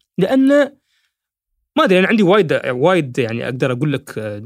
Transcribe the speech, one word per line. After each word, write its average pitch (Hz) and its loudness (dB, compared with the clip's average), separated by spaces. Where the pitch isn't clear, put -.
لأن 269 2
ما 311 2
أدري، 185 4
أنا 185 2
عندي 214 2
وايد، 165 2
وايد 135 0
يعني 117 -4
أقدر 127 -4
أقول 135 -4
لك، - -10
آه، 104 -10